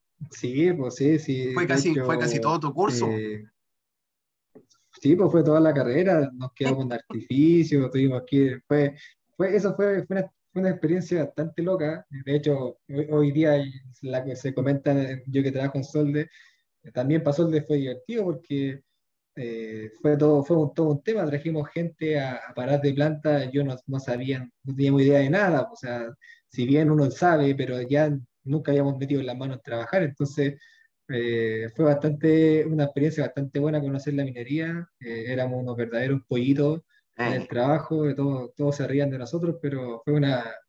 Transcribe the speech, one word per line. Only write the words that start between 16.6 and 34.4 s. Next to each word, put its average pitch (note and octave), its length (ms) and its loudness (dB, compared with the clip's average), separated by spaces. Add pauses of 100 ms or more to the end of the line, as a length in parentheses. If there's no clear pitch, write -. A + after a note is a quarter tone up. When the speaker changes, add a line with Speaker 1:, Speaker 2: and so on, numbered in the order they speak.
Speaker 1:
eh, A2+ 100 -20
también C#3 300 0
para C#3+ 140 0
Solde D#3+ 260 2
fue D3+ 140 0
divertido C#3 480 -4
porque, C#3 560 -4 (580)
eh, A2 520 -8 (100)
fue D3 160 2
todo, D3 260 4
fue E3+ 140 2
un, D3+ 160 0
todo D#3+ 200 0
un C#3+ 100 -2
tema. G#3+ 240 -2
Trajimos D3 420 -4
gente D#3+ 500 -4
a, C3 180 -4 (120)
a - 60 -18
parar C3+ 260 0
de C#3 140 2
planta, D3 560 0
yo C#3+ 120 0
no, C3 140 -4 (100)
no C3+ 140 -4
sabía, B2+ 480 -4 (160)
no C3+ 100 -8
teníamos C#3 280 4
idea C#3 180 6
de C3+ 80 2
nada. E3 420 2
O - 60 -20
sea, A#2+ 320 -8 (400)
si B2 180 -4
bien D3+ 240 4
uno D3 200 4
sabe, D3 440 4
pero B2+ 280 -4
ya C#3+ 340 2 (280)
nunca C#3+ 260 -2
habíamos C#3+ 260 2
metido C3+ 260 -2
las B2 140 -6
manos C3 220 -8
en - 40 -18
trabajar, A#2 420 -2
entonces, C#3+ 540 -2 (500)
eh, A#2 680 -2
fue D#3+ 80 2
bastante, D#3 800 4
una D#3 200 0
experiencia D3 400 -2
bastante C#3 340 -6
buena D3+ 240 0
conocer C#3 320 -4
la C#3 100 -2
minería. D3+ 640 -6 (120)